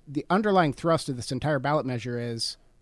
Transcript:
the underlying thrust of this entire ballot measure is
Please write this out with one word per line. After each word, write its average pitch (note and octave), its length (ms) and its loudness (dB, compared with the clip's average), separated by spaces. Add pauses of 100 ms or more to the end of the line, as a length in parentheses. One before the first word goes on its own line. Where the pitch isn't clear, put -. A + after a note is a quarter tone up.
the C#3 240 -4
underlying F#3+ 420 4
thrust D#3+ 360 0
of C3+ 80 -4
this A#2+ 160 -6
entire C#3 260 0
ballot C#3 280 0
measure B2 320 -4
is A#2 380 -6 (260)